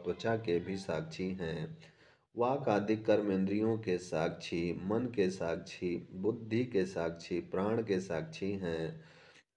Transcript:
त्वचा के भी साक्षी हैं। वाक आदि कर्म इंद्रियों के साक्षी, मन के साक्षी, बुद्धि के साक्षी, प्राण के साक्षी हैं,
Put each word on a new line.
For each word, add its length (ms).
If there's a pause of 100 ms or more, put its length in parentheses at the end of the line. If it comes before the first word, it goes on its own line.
त्वचा 320
के 220
भी 180
साक्षी 520
हैं। 480 (600)
वाक 320
आदि 260
कर्म 360
इंद्रियों 460
के 200
साक्षी, 840
मन 320
के 140
साक्षी, 800
बुद्धि 540
के 200
साक्षी, 540
प्राण 440
के 160
साक्षी 520
हैं, 580 (480)